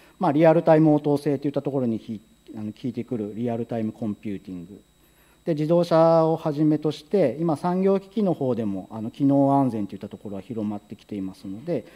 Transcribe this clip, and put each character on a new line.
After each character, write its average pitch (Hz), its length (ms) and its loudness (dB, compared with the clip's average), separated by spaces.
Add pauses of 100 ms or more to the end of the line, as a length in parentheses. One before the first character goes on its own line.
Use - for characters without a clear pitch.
(180)
ま 190 100 0
あ、 143 40 2
リ 156 140 6
ア 160 60 8
ル 170 100 4
タ 165 140 6
イ 156 40 6
ム 156 140 6
応 147 40 4
答 147 200 0
性 143 200 -2
と 143 80 -6
い 143 40 -2
っ - 20 -8
た 139 80 -4
と 139 100 -6
こ 135 100 -2
ろ 127 60 -2
に 113 120 -2
ひ-、 107 220 -10 (360)
あ 107 60 -12
の、 107 100 -8
効 - 120 -16
い 123 80 -6
て 117 120 -8
く 123 140 -8
る 104 180 -6
リ 117 140 -4
ア 117 60 -4
ル 117 100 -6
タ 117 120 -6
イ 110 60 -2
ム 110 80 -4
コ 113 160 -8
ン 101 80 -6
ピ - 140 -10
ュ 98 60 -6
ー 90 60 -12
テ - 80 -16
ィ 92 40 -10
ン 87 100 -12
グ。 98 160 -20 (640)
で、 170 100 -2
自 151 120 -2
動 170 180 4
車 165 420 6
を 160 100 0
は 160 160 -4
じ 147 120 0
め 151 140 2
と 151 120 -2
し - 140 -10
て、 143 340 0
今 165 180 -2
産 180 260 -2
業 196 180 2
機 190 80 -20
器 220 140 -2
の 185 100 2
方 131 220 -2
で 110 100 -4
も、 98 260 -6
あ 110 120 -10
の、 113 80 -6
機 143 140 -4
能 139 300 4
安 139 140 2
全 110 180 -4
と - 80 -12
い - 20 -10
っ - 20 -10
た 104 100 -12
と - 80 -16
こ 104 140 -12
ろ 98 60 -8
は 95 60 -10
広 107 240 -6
ま 104 120 -6
っ - 20 -16
て - 160 -18
き - 100 -20
て 107 100 -10
い 101 40 -6
ま 95 140 -8
す - 120 -18
の 98 200 -12
で、 160 180 -4 (120)